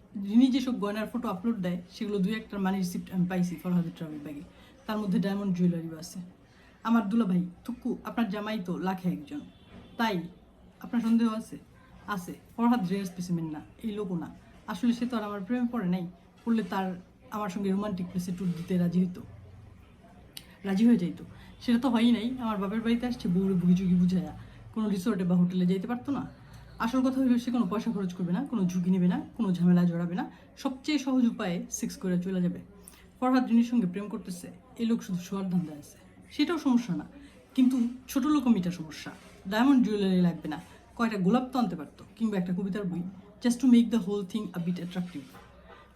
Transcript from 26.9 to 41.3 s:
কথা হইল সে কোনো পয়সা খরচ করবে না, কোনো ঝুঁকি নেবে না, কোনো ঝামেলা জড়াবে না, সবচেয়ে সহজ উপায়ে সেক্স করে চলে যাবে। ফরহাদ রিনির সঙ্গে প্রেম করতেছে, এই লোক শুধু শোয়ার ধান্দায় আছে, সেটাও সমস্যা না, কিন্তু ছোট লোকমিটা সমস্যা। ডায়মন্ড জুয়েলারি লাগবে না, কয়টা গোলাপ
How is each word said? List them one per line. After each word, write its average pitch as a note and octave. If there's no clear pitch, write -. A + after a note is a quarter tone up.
কথা C4
হইল B3
সে A#3
কোনো A#3
পয়সা A3
খরচ F#3+
করবে F3
না, A#3+
কোনো G3
ঝুঁকি F3+
নেবে F3+
না, C4
কোনো G3
ঝামেলা F3
জড়াবে E3+
না, C4+
সবচেয়ে C#4
সহজ B3+
উপায়ে G3
সেক্স -
করে F3+
চলে F#3
যাবে। F3
ফরহাদ B3+
রিনির A#3
সঙ্গে A#3
প্রেম G3+
করতেছে, F#3+
এই A#3
লোক A3+
শুধু F3+
শোয়ার F#3+
ধান্দায় D3+
আছে, -
সেটাও D#4+
সমস্যা A#3+
না, -
কিন্তু B3+
ছোট C4+
লোকমিটা A#3
সমস্যা। -
ডায়মন্ড A#3
জুয়েলারি F#3+
লাগবে D#3+
না, D3
কয়টা A3
গোলাপ A#3